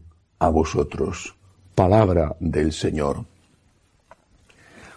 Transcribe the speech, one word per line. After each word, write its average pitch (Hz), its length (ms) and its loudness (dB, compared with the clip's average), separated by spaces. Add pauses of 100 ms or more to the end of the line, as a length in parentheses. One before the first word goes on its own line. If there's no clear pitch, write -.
(380)
a 85 120 2
vosotros'". - 880 -4 (360)
Palabra 92 640 4
del 78 340 0
Señor. 76 520 -4 (1700)